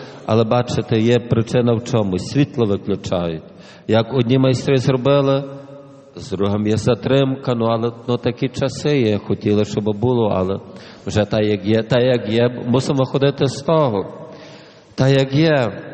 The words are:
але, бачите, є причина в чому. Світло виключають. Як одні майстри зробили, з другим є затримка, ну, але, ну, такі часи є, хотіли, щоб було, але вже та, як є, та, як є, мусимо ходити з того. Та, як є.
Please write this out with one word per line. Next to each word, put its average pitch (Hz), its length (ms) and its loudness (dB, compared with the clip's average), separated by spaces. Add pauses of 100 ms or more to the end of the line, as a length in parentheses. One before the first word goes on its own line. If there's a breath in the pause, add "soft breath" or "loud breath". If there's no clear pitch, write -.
(260 loud breath)
але, 113 180 4
бачите, 120 540 0
є 117 200 4
причина 120 560 0
в 113 100 -2
чому. 98 340 0
Світло 135 480 0
виключають. 90 760 -2 (460 loud breath)
Як 139 260 2
одні 127 240 2
майстри 131 380 2
зробили, 135 680 2 (720)
з 87 140 -14
другим 101 360 0
є 107 100 2
затримка, 131 760 0
ну, 113 100 0
але, 117 260 0 (180)
ну, 120 80 0
такі 120 320 -2
часи 143 500 -2
є, 107 200 2
хотіли, 104 460 0
щоб 104 200 -4
було, 107 520 0
але 92 220 -2 (480 loud breath)
вже 104 180 0
та, 110 180 0
як 104 240 0
є, 110 160 2
та, 120 180 0
як 120 280 0
є, 117 200 2 (180)
мусимо 131 380 0
ходити 139 420 0
з - 160 -6
того. 139 420 2 (920 loud breath)
Та, 131 140 2
як 135 260 2
є. 143 480 2 (120)